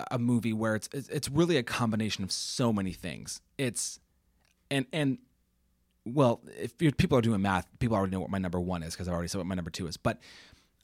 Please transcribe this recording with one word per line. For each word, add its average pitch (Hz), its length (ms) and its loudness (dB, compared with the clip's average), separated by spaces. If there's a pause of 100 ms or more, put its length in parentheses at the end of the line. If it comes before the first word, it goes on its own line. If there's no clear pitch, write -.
(120)
a 131 80 -2
movie 117 340 2
where 110 220 0
it's, 107 180 -6
it's, 139 160 -8
it's 135 200 -4
really 165 280 4
a 123 60 2
combination 110 600 -2
of 92 80 -6
so - 420 0
many 98 200 -2
things. 64 480 -10 (160)
It's, - 420 -4 (720)
and, 139 200 0
and, 139 280 0 (880)
well, 120 340 4 (180)
if - 220 -8
you, 160 100 6
people 151 260 4
are 120 40 8
doing 110 200 4
math, 95 260 2 (120)
people 113 180 2
already 95 140 2
know 95 80 -2
what 87 100 -4
my 98 80 -2
number 92 220 0
one 87 240 -2
is 82 120 -8
'cause 90 120 -6
I've 87 60 -2
already 85 140 -2
said 98 120 -4
what 87 80 -4
my 95 80 -2
number 87 160 -6
two 90 160 -6
is. 78 100 -8
But - 220 -2 (640)